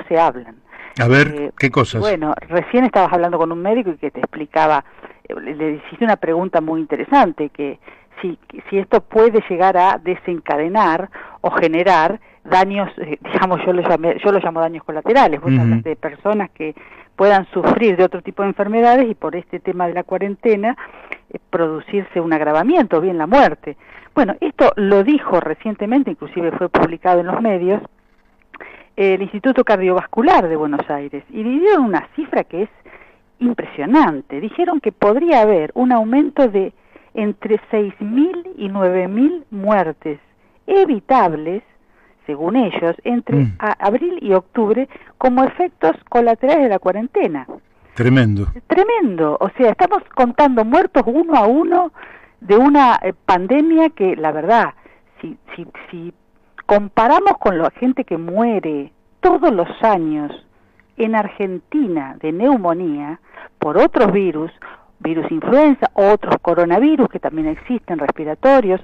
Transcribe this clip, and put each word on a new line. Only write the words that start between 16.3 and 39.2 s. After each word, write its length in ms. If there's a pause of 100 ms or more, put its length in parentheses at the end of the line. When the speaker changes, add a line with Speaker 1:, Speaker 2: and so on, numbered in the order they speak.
Speaker 1:
que 240 (400)
puedan 380
sufrir 440
de 80
otro 180
tipo 200
de 60
enfermedades 600
y 60
por 220
este 240
tema 260
de 80
la 80
cuarentena, 760 (560)
eh, 60 (120)
producirse 720
un 120
agravamiento, 680
bien 160
la 120
muerte. 480 (380)
Bueno, 260
esto 360
lo 280
dijo 340
recientemente, 720
inclusive 400
fue 180
publicado 520
en 60
los 140
medios, 400 (1160)
el 260
Instituto 420
Cardiovascular 840
de 80
Buenos 340
Aires, 400
y 120
dieron 420
una 220 (100)
cifra 280
que 200
es 40 (720)
impresionante. 1040
Dijeron 400
que 120
podría 500
haber 320
un 180
aumento 560
de 240 (420)
entre 460 (100)
seis 300
mil 460 (100)
y 120
nueve 400
mil 420